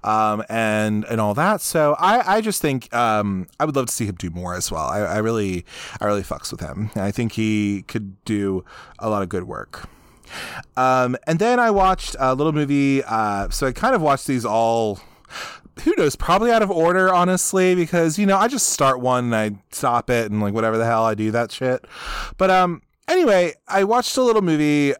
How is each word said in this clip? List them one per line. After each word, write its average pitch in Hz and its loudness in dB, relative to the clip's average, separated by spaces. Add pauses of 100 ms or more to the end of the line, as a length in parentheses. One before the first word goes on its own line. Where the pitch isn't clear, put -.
um, 107 0
and, 107 0
and 113 -2
all 104 0
that. 180 0
So 151 2
I, 196 2
I 226 2
just 214 -2
think, 135 -2
um, 104 0 (100)
I 143 0
would 151 -2
love 131 0
to - -6
see 117 -4
him 98 -6
do 87 -8
more 90 -8
as 90 -6
well. 78 -4
I, 65 -2
I 98 -2
really, 107 -2 (360)
I 104 -2
really 101 0
fucks - -10
with - -12
him. 92 -8
I 101 -2
think 117 -4
he 104 0
could 101 -10
do 98 -2 (340)
a 113 -4
lot 104 -2
of 90 -8
good 90 -6
work. - -14 (880)
Um, 127 2 (120)
and 165 0
then 240 2
I 233 4
watched 190 2
a 131 2
little 147 0
movie. 139 2
Uh, 104 -2
so - -2
I 127 -2
kind 240 0
of 214 2
watched 143 0
these 127 -2
all, 113 0 (840)
who 330 2
knows, 151 2
probably 208 2
out 226 4
of 196 -2
order, 180 2
honestly, 185 2
because, 165 0
you 208 2
know, 196 4
I 202 2
just 262 -2
start 135 2
one 123 0
and 117 0
I 107 0 (200)
stop 120 -2
it 117 0
and, 107 0
like, 101 0
whatever 110 0
the 113 0
hell, 113 2
I 110 0
do 107 -2
that 117 -2
shit. 127 -4 (520)
But, 190 2
um, 185 2 (260)
anyway, 214 4 (140)
I 196 2
watched 233 0
a 262 4
little 226 4
movie, 147 2